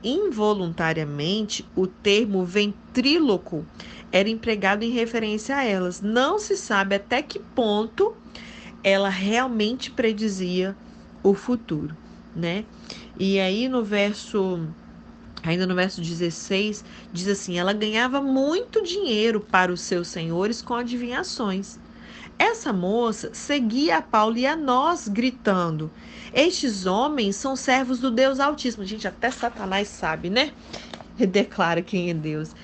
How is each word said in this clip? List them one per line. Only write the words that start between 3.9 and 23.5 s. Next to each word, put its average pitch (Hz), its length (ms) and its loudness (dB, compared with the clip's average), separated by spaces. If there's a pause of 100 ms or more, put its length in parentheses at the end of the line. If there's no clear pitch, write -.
era 196 180 4
empregado 214 540 0
em 233 80 0
referência 226 640 -2
a 277 80 0
elas. 185 380 0
Não 254 360 2
se 415 180 -2
sabe 196 400 2
até 240 260 0
que - 180 -8
ponto 226 760 0 (680)
ela 196 260 4
realmente 220 800 0
predizia 196 840 0 (480)
o 196 100 6
futuro, 160 600 -4 (400)
né? 170 300 -2 (520)
E 196 220 2
aí 196 280 2
no 254 160 0
verso, 202 840 0 (720)
ainda 170 240 0
no 185 80 0
verso 185 260 0
dezesseis, 175 840 -2 (260)
diz 180 160 -4
assim, 196 300 -2
"Ela 185 160 2
ganhava 220 480 0
muito 294 600 2
dinheiro 233 560 2
para 185 340 2
os 175 80 -6
seus 175 280 -2
senhores 175 520 -2
com 240 140 -6
adivinhações. 240 1040 -4 (580)
Essa 415 360 2
moça 208 600 0
seguia 285 640 2